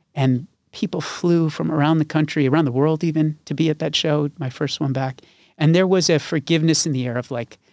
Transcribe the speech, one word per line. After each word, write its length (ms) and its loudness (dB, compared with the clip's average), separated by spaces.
And 320 0
people 300 -6
flew 500 0
from 200 -4
around 280 2
the 60 2
country, 420 0
around 180 2
the 80 -2
world 320 2
even, 400 0
to 100 -8
be 160 0
at 100 -4
that 160 -4
show, 420 0
my 120 -6
first 300 -6
one 120 0
back. 280 -4
And 160 4
there 120 4
was 220 2
a 100 4
forgiveness 680 0
in 60 -2
the 140 -2
air 120 -4
of, 120 -8
like, 280 -8